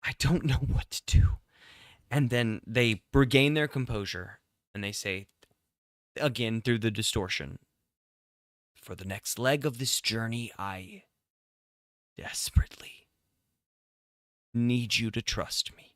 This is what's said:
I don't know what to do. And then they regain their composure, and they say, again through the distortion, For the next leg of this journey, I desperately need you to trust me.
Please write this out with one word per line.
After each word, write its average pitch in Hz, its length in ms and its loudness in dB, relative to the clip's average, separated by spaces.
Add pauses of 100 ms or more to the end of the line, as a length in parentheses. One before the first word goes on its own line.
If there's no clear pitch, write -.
I - 160 -6
don't - 260 2
know 131 120 2
what - 340 0
to - 160 -8
do. - 220 8 (800)
And 131 200 2
then 117 360 0
they 113 360 2 (100)
regain 139 420 6
their 151 140 2
composure, 104 720 -6 (340)
and 101 80 -8
they 101 100 -4
say, 98 360 -6 (880)
again 117 440 -2
through 117 180 2
the 110 120 0
distortion, 98 680 -4 (1160)
For - 200 -16
the 95 100 -14
next 98 340 -8
leg 139 260 0
of 131 140 -2
this 127 220 -2
journey, 113 580 -4
I 95 460 -10 (1120)
desperately - 920 -2 (1400)
need 120 440 0
you 113 140 0
to 113 120 -4
trust - 540 -4
me. - 200 -20